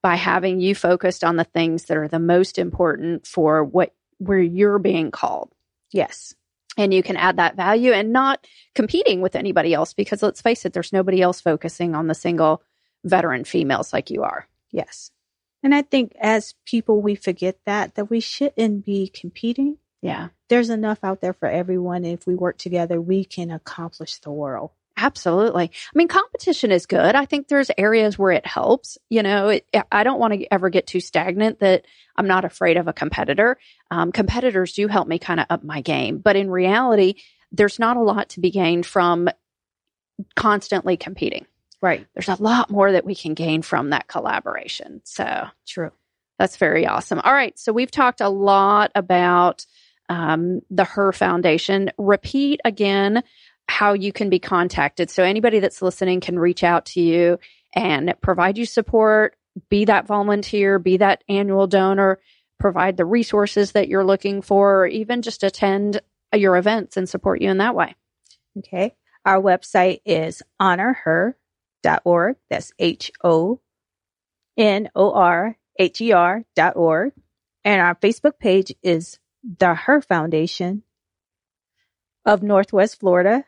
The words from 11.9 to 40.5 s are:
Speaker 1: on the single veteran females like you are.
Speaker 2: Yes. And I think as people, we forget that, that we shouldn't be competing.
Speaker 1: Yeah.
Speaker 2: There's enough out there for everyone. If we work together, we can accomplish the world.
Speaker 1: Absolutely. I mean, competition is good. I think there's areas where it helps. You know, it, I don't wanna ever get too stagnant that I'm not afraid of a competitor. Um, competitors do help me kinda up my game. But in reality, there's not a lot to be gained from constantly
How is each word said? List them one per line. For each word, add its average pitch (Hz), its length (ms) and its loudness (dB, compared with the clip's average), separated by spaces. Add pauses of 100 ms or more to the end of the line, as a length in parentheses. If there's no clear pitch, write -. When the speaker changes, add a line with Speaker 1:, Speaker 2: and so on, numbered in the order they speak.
Speaker 1:
on 160 100 -4
the 156 100 -2
single 160 460 0 (420)
veteran 165 400 0
females - 500 -2
like - 180 -4
you - 120 -4
are. - 240 -8 (240)
Speaker 2:
Yes. - 400 -10 (500)
And 277 140 4
I 294 60 2
think 269 380 -2
as 214 360 -2 (100)
people, 220 360 0
we 208 140 -2
forget 185 500 -4
that, 208 300 -4
that 208 140 -8
we 233 120 0
shouldn't 220 640 -4
be 196 240 -4
competing. 269 680 -6 (240)
Speaker 1:
Yeah. - 280 -8 (180)
Speaker 2:
There's 240 220 2
enough 214 340 -4
out 190 160 -4
there 180 140 -4
for - 160 -4
everyone. 180 560 -4
If 170 200 -8
we 185 80 -2
work 180 240 -4
together, 175 440 -4
we 185 240 -2
can 170 260 -10
accomplish - 680 -14
the 147 120 -14
world. 147 400 -8 (240)
Speaker 1:
Absolutely. 196 680 0
I - 320 -6
mean, 339 100 4
competition 359 640 -2
is 180 140 2
good. - 280 2
I 277 120 2
think 285 220 -6
there's 277 300 0
areas 214 400 2
where 196 140 2
it - 140 0
helps. - 520 -2 (120)
You 226 120 2
know, 202 280 0
it, 202 160 0 (260)
I 208 120 2
don't 262 160 0
wanna 214 200 0 (100)
ever 185 200 0
get 175 180 0
too 180 140 -4
stagnant 190 580 -2
that 190 260 2 (300)
I'm 202 120 -2
not 185 180 2
afraid 175 320 0
of 170 100 -2
a 160 60 -6
competitor. 196 640 -2 (340)
Um, 170 220 -2
competitors 214 580 0
do 208 160 -2
help 202 220 0
me 170 100 -4
kinda 165 300 -2
up - 140 -2
my 151 180 -10
game. 135 380 -4
But 196 180 4
in 196 120 -2
reality, 196 680 2 (360)
there's 202 280 0
not 233 180 2
a 233 40 0
lot 202 280 0
to - 100 -16
be 175 120 0
gained 175 340 0
from 175 440 2 (1080)
constantly 196 580 0